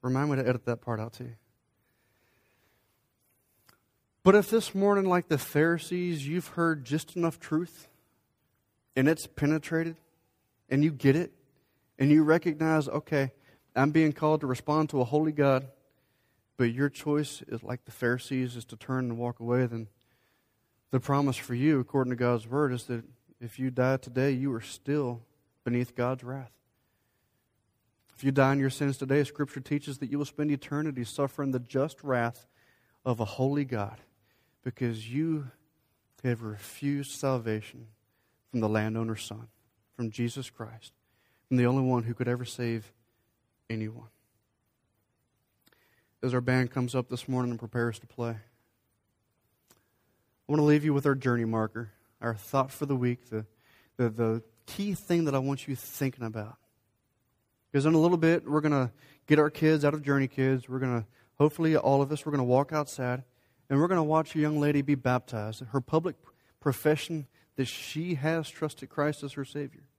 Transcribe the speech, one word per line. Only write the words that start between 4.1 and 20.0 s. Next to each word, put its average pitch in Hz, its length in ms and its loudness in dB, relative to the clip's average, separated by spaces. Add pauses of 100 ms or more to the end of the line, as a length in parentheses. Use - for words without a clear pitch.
But 190 120 10
if 208 140 4
this 226 240 0
morning, 196 320 4
like 180 220 2
the 151 100 0
Pharisees, 165 880 0
you've 160 220 -4
heard 160 380 -2
just 147 320 -4
enough 170 240 -2
truth - 480 -4 (1040)
and 131 140 4
it's 160 180 -2
penetrated 160 680 -2 (720)
and 135 120 2
you 160 100 4
get 139 260 6
it - 160 -2 (680)
and 135 100 6
you 151 140 10
recognize, 156 640 2
"Okay, 139 460 -2 (420)
I'm 139 160 4
being 156 220 4
called 156 280 2
to 143 60 -4
respond 151 440 0
to 139 100 2
a - 20 4
holy 151 300 0
God," 135 340 4 (880)
but 120 160 2
your 135 160 0
choice 147 560 -4
is, - 200 -10
like 123 200 -10
the - 80 -20
Pharisees, 123 640 -2
is 117 100 -12
to 117 120 -18
turn 131 280 -4
and 117 120 -6
walk 120 240 -6
away, 123 240 2
then 117 240 -6 (1000)